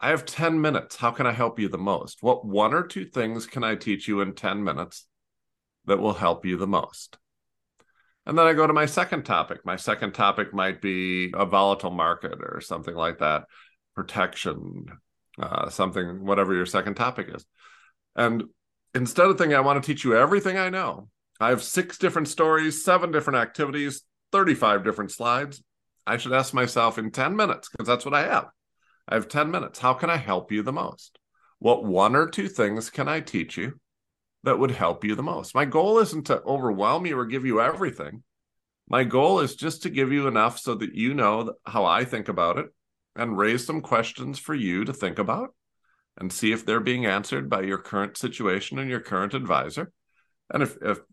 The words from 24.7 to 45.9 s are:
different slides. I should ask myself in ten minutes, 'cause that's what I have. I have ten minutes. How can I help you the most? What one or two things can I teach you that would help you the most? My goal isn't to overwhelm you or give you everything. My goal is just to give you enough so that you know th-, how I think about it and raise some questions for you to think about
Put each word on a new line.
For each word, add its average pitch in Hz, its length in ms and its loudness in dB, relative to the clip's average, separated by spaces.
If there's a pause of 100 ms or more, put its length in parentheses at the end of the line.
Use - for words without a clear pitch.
different 104 280 -2
slides. 131 520 -2 (420)
I 110 120 0
should 123 160 -2
ask 131 200 2
myself 117 440 2
in 110 120 -4
ten 139 260 -2
minutes, 208 340 -2
'cause - 180 -8
that's 120 180 2
what 139 80 -2
I 147 100 4
have. - 260 0 (580)
I - 80 0
have 110 120 0
ten 151 220 0
minutes. 175 300 -6
How 127 160 4
can 165 160 -2
I 165 60 0
help 101 340 -2
you 107 100 0
the 123 100 -4
most? - 460 -10 (400)
What 117 260 4
one 101 320 4
or 160 140 4
two 196 180 -6
things 110 440 -2
can 139 160 -4
I 156 140 -2
teach - 360 -6
you 110 220 -8 (640)
that 123 160 2
would 127 120 2
help 87 320 0
you 107 120 -2
the 123 80 -4
most? - 320 -8
My 143 100 4
goal 180 320 4
isn't 160 300 0
to - 160 0
overwhelm 127 640 0
you 143 100 -2
or 123 80 -2
give 127 180 -4
you 113 160 2
everything. 120 640 -2 (640)
My 131 160 2
goal 143 360 4
is 135 160 -2
just 160 280 -6
to 185 60 -4
give 135 220 0
you 143 160 0
enough 117 320 2
so 117 160 -4
that 101 180 -6
you 117 220 -2
know 110 280 2
th-, 113 120 -8 (100)
how 104 200 0
I 95 200 4
think 110 240 -6
about 87 300 0
it - 80 -6 (480)
and 113 220 -4
raise 113 280 2
some 160 160 -4
questions 127 560 -2
for - 160 -8
you 101 320 -2
to - 80 -6
think 90 240 -4
about 127 380 -4 (640)